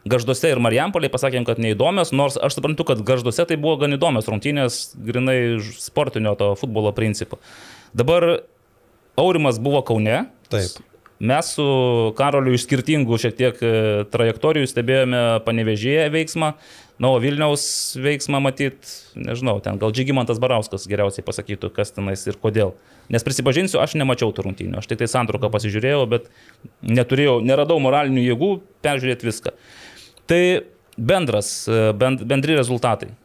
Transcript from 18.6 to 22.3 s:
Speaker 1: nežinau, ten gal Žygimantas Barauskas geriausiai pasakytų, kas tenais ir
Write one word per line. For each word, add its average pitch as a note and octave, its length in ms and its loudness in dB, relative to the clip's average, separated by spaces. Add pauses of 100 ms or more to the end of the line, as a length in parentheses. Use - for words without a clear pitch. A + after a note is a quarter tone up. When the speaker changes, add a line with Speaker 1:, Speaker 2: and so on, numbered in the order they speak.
Speaker 1:
nežinau, A#2 480 -4
ten G2+ 180 -6
gal G#2+ 160 -2
Žygimantas B2+ 480 0
Barauskas A2+ 480 -2
geriausiai G2+ 320 -2
pasakytų, - 480 -8
kas - 240 -4
tenais G2 320 -6
ir G2+ 80 -4